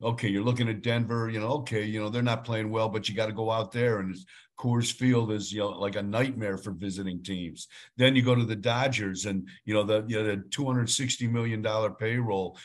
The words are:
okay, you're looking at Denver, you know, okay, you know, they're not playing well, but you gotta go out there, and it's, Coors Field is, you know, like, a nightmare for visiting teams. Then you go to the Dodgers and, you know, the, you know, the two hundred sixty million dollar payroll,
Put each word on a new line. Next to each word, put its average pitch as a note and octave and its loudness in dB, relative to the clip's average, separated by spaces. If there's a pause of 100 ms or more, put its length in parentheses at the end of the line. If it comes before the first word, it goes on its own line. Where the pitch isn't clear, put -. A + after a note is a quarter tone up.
okay, A#2 0
you're G2 2
looking A#2+ 2
at G#2+ -2
Denver, A#2 0
you A2+ -4
know, G#2+ -2
okay, A#2+ -2
you G#2+ -2
know, G#2+ -2
they're A#2+ -2
not A#2 2
playing A2 -2
well, A2 2
but G#2 -4
you G2+ -4
gotta A2 0
go A2 -2
out A2 0
there, A#2+ 2
and F#2 -4
it's, F#2 -14 (340)
Coors A#2+ 2
Field A#2+ 4
is, G#2 -4
you G#2 -2
know, G2+ 2
like, G2 -4
a G#2 -2
nightmare A2 0
for G2+ -8
visiting F#2 -6
teams. F2+ -8 (280)
Then C3 6
you B2 6
go B2 4
to A#2+ 4
the A2 -2
Dodgers G#2+ 0
and, F#2+ -2 (160)
you G#2+ -2
know, G#2+ 4
the, G#2+ 2
you A#2 -2
know, G#2+ 0
the G2+ 0
two C#3+ -2
hundred B2 2
sixty B2 0
million A2+ 0
dollar G#2+ 2
payroll, G#2+ -2